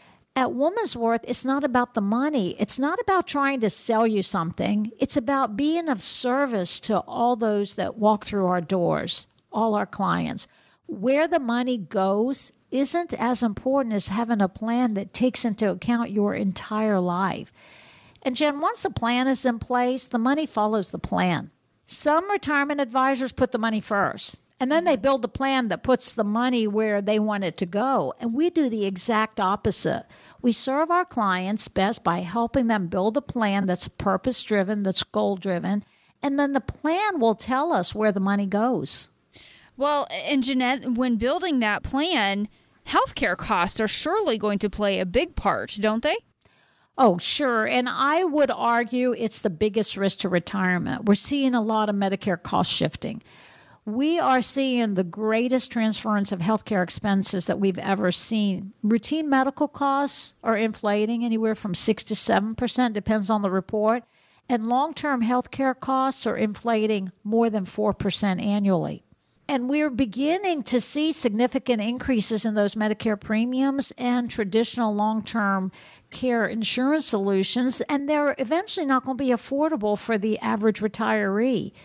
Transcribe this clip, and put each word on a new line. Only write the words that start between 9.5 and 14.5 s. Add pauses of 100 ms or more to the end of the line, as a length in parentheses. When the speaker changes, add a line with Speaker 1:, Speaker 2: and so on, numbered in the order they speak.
Speaker 1:
all
our
clients. (380)
Where
the
money
goes (180)
isn't
as
important
as
having
a
plan